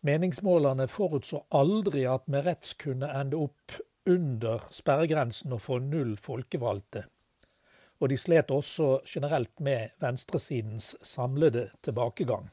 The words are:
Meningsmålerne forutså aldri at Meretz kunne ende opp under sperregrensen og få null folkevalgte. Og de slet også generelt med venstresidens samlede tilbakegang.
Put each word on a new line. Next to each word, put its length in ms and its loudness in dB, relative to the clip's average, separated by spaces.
Meningsmålerne 880 2
forutså 540 -2
aldri 560 4
at 160 -2
Meretz 480 -2
kunne 360 -6
ende 180 -2
opp 380 -6
under 680 2
sperregrensen 800 0
og 80 -6
få 160 -2
null 400 -2
folkevalgte. 840 -4
Og 80 2
de 80 0
slet 320 4
også 460 2
generelt 560 -4
med 400 -2
venstresidens 960 -4
samlede 600 0
tilbakegang. 680 -2